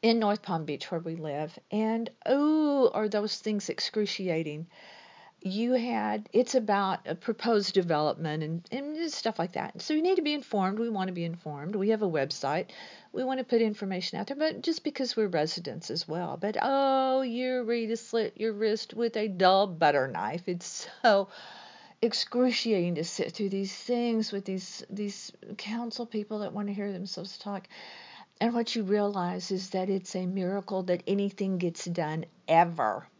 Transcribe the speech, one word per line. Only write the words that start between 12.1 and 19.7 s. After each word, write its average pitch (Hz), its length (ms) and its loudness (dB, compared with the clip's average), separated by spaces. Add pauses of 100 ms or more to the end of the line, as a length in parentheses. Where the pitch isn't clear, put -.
We 254 120 -4
wanna 262 180 -2
put 247 180 4
information 196 600 -2
out 202 80 -6
there, 277 80 -6
but 311 260 -2
just 330 220 -2
because 277 320 -2
we're 214 100 2
residents 160 640 -2
as 151 160 -4
well. 160 340 -4
But, 208 220 -2
oh, 269 600 2
you 254 420 0
ready 226 240 0
to 226 80 0
slit - 400 -2
your 220 160 -2
wrist 208 420 -2
with 233 220 0
a 220 100 0
dull 190 400 6
butter 151 400 4